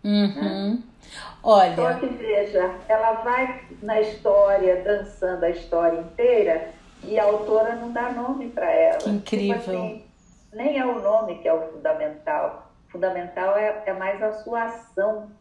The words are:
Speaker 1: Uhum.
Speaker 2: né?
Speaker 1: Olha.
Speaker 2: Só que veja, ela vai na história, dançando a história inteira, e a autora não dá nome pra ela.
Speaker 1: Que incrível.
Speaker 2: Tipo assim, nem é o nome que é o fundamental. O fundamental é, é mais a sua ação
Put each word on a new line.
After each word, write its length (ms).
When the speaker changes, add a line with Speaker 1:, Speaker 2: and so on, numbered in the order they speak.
Speaker 1:
Uhum. 320
Speaker 2:
né? 420
Speaker 1:
Olha. 320
Speaker 2:
Só 200
que 120
veja, 640
ela 260
vai 380
na 200
história, 840
dançando 600
a 80
história 480
inteira, 720
e 160
a 40
autora 520
não 160
dá 200
nome 380
pra 220
ela. 260
Speaker 1:
Que 120
incrível. 500
Speaker 2:
Tipo 120
assim, 320
nem 260
é 60
o 140
nome 400
que 80
é 60
o 80
fundamental. 1000
O 40
fundamental 680
é, 280
é 80
mais 300
a 100
sua 300
ação 680